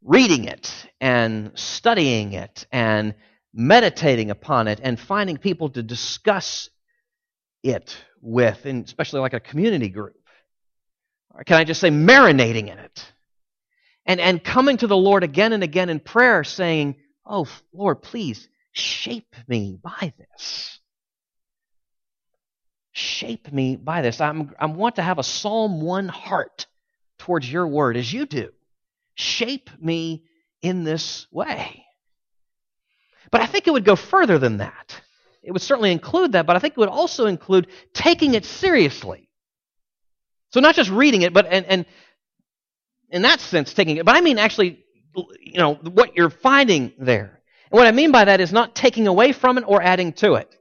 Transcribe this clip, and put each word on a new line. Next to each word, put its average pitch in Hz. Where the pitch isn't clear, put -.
Reading 165
it -
and 113
studying 127
it -
and 107
meditating 131
upon 117
it 107
and 123
finding 196
people 165
to 123
discuss -
it 117
with, 117
and 131
especially 151
like 131
a 117
community 156
group. 98
Or -
can 170
I 160
just 160
say 185
marinating 147
in 92
it? -
And, 180
and 175
coming 262
to 240
the 202
Lord 190
again 185
and 202
again 175
in 160
prayer 226
saying, 151
"Oh, 180
Lord, 185
please 202
shape -
me 101
by 139
this. -
Shape -
me 131
by 156
this. 117
I'm, 151
I 156
want 196
to 190
have 170
a 131
Psalm 214
one 185
heart -
towards 143
your 170
word 139
as 123
you 277
do. 127
Shape -
me 165
in 180
this 160
way." 180
But -
I 233
think -
it 339
would 233
go 196
further 269
than 117
that. -
It -
would 185
certainly 220
include 320
that, 170
but 175
I 185
think 302
it 247
would 208
also 269
include 185
taking 320
it 214
seriously. 160
So 240
not 302
just 233
reading 226
it, 175
but, 196
and, 180
and 185
in 180
that 277
sense, 156
taking 160
it, 165
but 233
I 349
mean 277
actually, 208
you -
know, 147
what 180
you're 170
finding 233
there. 113
And 214
what 247
I 226
mean 285
by 226
that 196
is 175
not 233
taking 226
away 214
from 254
it 226
or 196
adding 180
to 202
it. 95